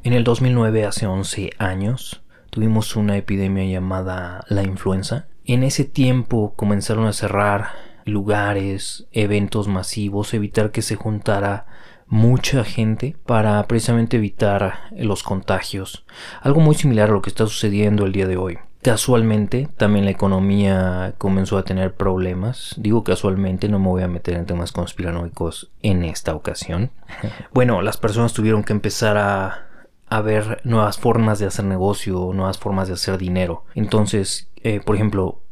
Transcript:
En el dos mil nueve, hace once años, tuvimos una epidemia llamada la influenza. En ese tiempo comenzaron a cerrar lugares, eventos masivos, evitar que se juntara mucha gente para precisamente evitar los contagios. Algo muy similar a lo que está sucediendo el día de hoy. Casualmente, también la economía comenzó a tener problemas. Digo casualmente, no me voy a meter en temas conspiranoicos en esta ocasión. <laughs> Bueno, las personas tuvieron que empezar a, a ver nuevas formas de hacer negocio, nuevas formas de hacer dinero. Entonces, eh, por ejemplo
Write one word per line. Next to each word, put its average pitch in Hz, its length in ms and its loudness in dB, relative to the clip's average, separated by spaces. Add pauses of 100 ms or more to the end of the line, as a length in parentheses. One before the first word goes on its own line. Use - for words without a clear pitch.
En 123 100 2
el 120 100 4
dos 120 180 2
mil 127 100 4
nueve, 110 320 4
hace 101 220 -2
once 95 520 -4
años, 98 680 -4 (260)
tuvimos 110 460 0
una 104 200 0
epidemia 98 480 0
llamada 92 840 -4
la 101 160 2
influenza. 95 640 -2 (160)
En 123 180 2
ese 135 220 2
tiempo 123 720 2
comenzaron 104 500 0
a 104 60 0
cerrar 101 560 0 (360)
lugares, 101 1080 -2
eventos 101 560 0
masivos, 101 680 -2
evitar 104 380 0
que 107 100 -2
se 107 140 -4
juntara 101 680 -2 (420)
mucha 117 560 4
gente 113 600 -2
para 107 440 2
precisamente 117 480 2
evitar 101 760 0
los 113 320 -2
contagios. 95 840 -4 (360)
Algo 147 200 4
muy 151 140 8
similar 110 360 4
a - 20 6
lo 98 100 2
que 95 80 0
está 110 160 0
sucediendo 104 580 2
el 95 60 0
día 95 160 0
de 92 100 0
hoy. 90 220 -4 (240)
Casualmente, 113 920 2
también 101 280 4
la 98 60 2
economía 95 1080 2
comenzó 98 420 0
a 92 40 0
tener 95 320 -2
problemas. 95 840 -2
Digo 110 280 2
casualmente, 95 640 0
no 104 100 2
me 95 80 2
voy 92 160 2
a 90 60 0
meter 87 260 -4
en 87 120 -4
temas 85 260 -4
conspiranoicos 85 1000 -6 (120)
en 92 200 2
esta 80 320 -4
ocasión. 90 560 -4 (320)
<laughs> - 320 -10
Bueno, 120 280 4
las - 160 -4
personas 113 340 0
tuvieron 107 320 2
que - 80 -2
empezar 104 440 0
a, 98 520 -2 (400)
a 110 120 0
ver 107 440 0
nuevas 110 340 2
formas 113 400 2
de 101 80 0
hacer 98 180 -2
negocio, 95 720 0
nuevas 95 240 -2
formas 95 300 -2
de 90 60 -4
hacer 95 240 -2
dinero. 90 460 -2 (120)
Entonces, 104 800 0
eh, 104 280 -2
por 104 120 2
ejemplo 98 560 0